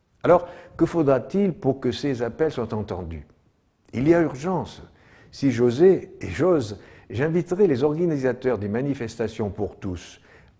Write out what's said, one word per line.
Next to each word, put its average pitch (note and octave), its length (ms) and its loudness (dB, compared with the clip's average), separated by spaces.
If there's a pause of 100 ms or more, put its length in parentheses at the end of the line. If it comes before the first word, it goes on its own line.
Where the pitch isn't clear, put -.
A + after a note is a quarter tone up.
(240)
Alors, E3+ 240 4 (300)
que E3 80 4
faudra-t-il E3 680 2
pour C3+ 300 -2
que B2 100 0
ces A#2+ 300 -4
appels C#3+ 320 -2
soient A#2 200 -6
entendus ? F2+ 540 -8 (640)
Il B2+ 160 0
y E3 60 6
a E3+ 80 4
urgence. C#3+ 600 -4 (480)
Si C#3 220 0
j'osais, B2 680 4
et F#2 80 -8
j'ose, A#2+ 500 0 (300)
j'inviterais E3+ 580 0
les C3 160 2
organisateurs C#3 720 0
des G#2 100 -6
manifestations A2+ 840 -4
pour G2 260 -6
tous - 440 -10 (380)